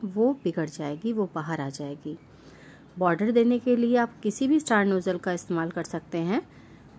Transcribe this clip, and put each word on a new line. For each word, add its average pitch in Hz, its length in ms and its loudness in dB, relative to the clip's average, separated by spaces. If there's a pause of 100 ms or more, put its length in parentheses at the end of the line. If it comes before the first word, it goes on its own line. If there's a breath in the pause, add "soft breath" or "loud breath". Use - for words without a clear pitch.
वो 214 280 2 (120)
बिगड़ 165 240 -2
जाएगी, 156 440 -6
वो 208 220 -2
बाहर 156 260 -6
आ 139 80 -4
जाएगी। 147 500 -10 (800 loud breath)
बॉर्डर 180 320 2
देने 240 280 4
के 247 180 2
लिए 240 200 2
आप 233 260 0
किसी 220 260 0
भी 302 120 4
स्टार 220 240 2
नोजल 185 340 0
का 180 140 -4
इस्तेमाल 170 380 -4
कर 170 140 -6
सकते - 340 -8
हैं। 190 240 -2 (560 loud breath)